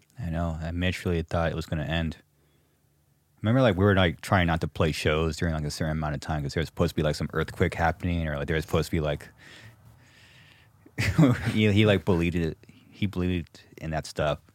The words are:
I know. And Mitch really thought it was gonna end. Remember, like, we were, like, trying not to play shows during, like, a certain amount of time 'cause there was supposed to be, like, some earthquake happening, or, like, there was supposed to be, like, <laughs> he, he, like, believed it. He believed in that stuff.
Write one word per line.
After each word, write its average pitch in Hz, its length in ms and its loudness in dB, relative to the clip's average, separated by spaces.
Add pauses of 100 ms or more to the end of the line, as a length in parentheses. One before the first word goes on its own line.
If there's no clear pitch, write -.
(180)
I 85 120 -6
know. 82 320 -2
And 85 160 -6
Mitch 92 260 -2
really 87 180 0
thought 82 280 -2
it 76 60 -6
was 80 100 -6
gonna 80 160 -4
end. 80 340 -4 (1300)
Remember, 117 180 4
like, 110 160 4
we 92 80 4
were, 101 120 6
like, 90 240 2
trying 92 260 2
not 82 140 0
to 80 80 -4
play 80 240 0
shows 78 440 0
during, 82 160 -2
like, 78 120 -4
a 73 60 -4
certain 80 280 -4
amount 76 160 -4
of 71 60 -8
time 78 220 -4
'cause 69 120 -6
there 85 60 0
was - 80 -2
supposed 87 220 -2
to - 40 -10
be, 82 80 -2
like, 76 140 0
some - 160 -4
earthquake 80 420 -2
happening, 85 540 -2
or, 73 80 -4
like, 71 100 -6
there 80 80 -2
was 78 100 -2
supposed 80 240 -2
to - 40 -6
be, 82 80 0
like, 73 280 -4 (1700)
<laughs> - 560 2
he, 107 200 4
he, 107 140 6
like, 101 180 4
believed 85 320 2
it. 82 200 -2 (120)
He - 380 -8
believed 90 560 -4 (160)
in 80 120 -10
that 78 160 -6
stuff. 76 320 -2 (160)